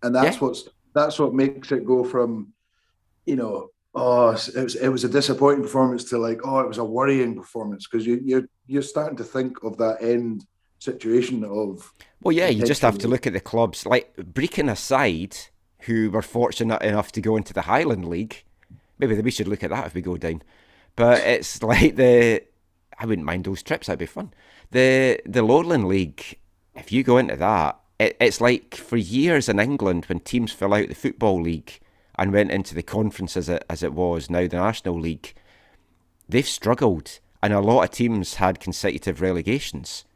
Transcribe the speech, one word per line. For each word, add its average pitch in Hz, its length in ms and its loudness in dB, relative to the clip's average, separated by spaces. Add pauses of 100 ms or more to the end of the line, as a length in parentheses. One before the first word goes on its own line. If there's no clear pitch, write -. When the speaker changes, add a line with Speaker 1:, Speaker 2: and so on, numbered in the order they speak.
Speaker 1:
And 120 120 -2
that's 139 220 4
Speaker 2:
Yeah. - 80 -4
Speaker 1:
what's, - 240 -4 (260)
that's 151 240 0
what 135 160 0
makes 135 360 0
it 120 160 -2
go 127 160 2
from, 120 500 -2 (720)
you 143 120 -2
know, 113 340 -6 (240)
"Oh, 123 360 4
it 113 320 -4
was, 117 120 -4
it 123 140 0
was 123 160 0
a 123 40 2
disappointing 139 540 2
performance," 127 480 0
to 123 80 -2
like, 113 260 -2
"Oh, 135 140 0
it 123 100 0
was 113 100 -8
a 120 60 -2
worrying 123 520 0
performance," 104 500 -12
'cause 113 180 -4
you, 120 200 0
you're, 131 240 0 (180)
you're 139 160 -4
starting 151 360 -6
to 117 60 -8
think 127 380 -6
of 110 160 -8
that 135 240 -2
end 117 420 -2 (380)
situation 120 600 -2
of 101 480 -8 (300)
Speaker 2:
Well, 185 100 0
yeah, 175 160 2
you 120 180 0
just 139 160 0
have 113 120 4
to - 40 -6
Speaker 1:
potential. 113 120 -2
Speaker 2:
look 123 160 0
at 113 60 -2
the 92 80 -4
clubs. - 460 -2
Like, 120 300 0
Brecon 135 520 -4
aside, 107 680 -2 (460)
who 113 280 0
were 107 120 -2
fortunate 113 600 -2
enough 104 300 0
to - 80 -6
go 110 160 0
into 110 160 -4
the 95 100 -4
Highland 107 460 0
League, 90 340 -8 (560)
maybe 110 220 0
we 117 100 0
should 104 180 -4
look 101 140 -6
at 82 80 -4
that 98 160 -6
if - 80 -14
we 87 80 -6
go 90 140 -6
down. 82 260 -6 (540)
But 120 240 6
it's - 420 0
<laughs> - 0 -
like 117 340 4
the, 120 460 6 (560)
I 113 80 -8
wouldn't 92 200 -2
mind 87 180 -4
those 98 180 -8
trips, - 240 -6
that'd 90 140 -4
be 85 60 -6
fun. - 260 -12 (400)
The, 131 520 4
the 120 180 2
Lowland 143 440 4
League, 92 520 -2 (360)
if - 160 -16
you 123 140 2
go 123 140 6
into 127 180 0
that, 85 420 0 (220)
it, 107 200 0
it's 113 200 2
like 123 340 0
for - 220 -6
years 131 520 2
in 101 120 2
England 101 460 0
when 85 140 -4
teams 120 320 -2
fell 98 220 0
out 104 140 2
the - 60 -10
Football 104 460 0
League, 82 400 -6 (360)
and 98 160 0
went 104 180 4
into 95 240 -4
the 85 80 -6
conference 98 540 -4
as 82 120 -4
it, 85 220 -2
as 82 120 -8
it 80 120 -2
was, 85 360 -2
now 87 160 0
the 87 100 -4
National 92 420 -2
League, 80 360 -8 (960)
they've 135 180 0
struggled. 110 760 -2 (220)
And 104 100 2
a 101 80 4
lot 110 220 6
of - 80 2
teams 113 440 -2
had 92 260 0
consecutive - 600 -4
relegations. 87 840 -4 (120)